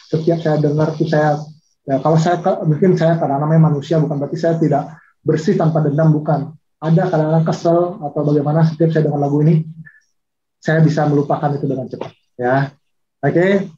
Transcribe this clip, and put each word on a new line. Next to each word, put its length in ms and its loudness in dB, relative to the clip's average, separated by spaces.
setiap 320 0
saya 160 0
dengar 360 0
tuh 120 -2
saya, 320 0
ya, 160 0
kalau 160 2
saya 200 0
ke-, 280 -2
mungkin 320 2
saya 160 2
karena 240 -2
namanya 320 4
manusia, 240 -2
bukan 240 0
berarti 160 -6
saya 240 0
tidak 360 -2
bersih 320 0
tanpa 240 2
dendam, 320 2
bukan. 400 -2
Ada 240 2
kadang-kadang 400 0
kesel 300 0
atau 320 -8
bagaimana, 400 2
setiap 240 0
saya 160 0
dengar 160 -2
lagu 160 0
ini, 240 2
saya 240 2
bisa 240 2
melupakan 400 0
itu 160 -6
dengan 240 -4
cepat, 240 -12
ya. 340 -2
Oke, 540 0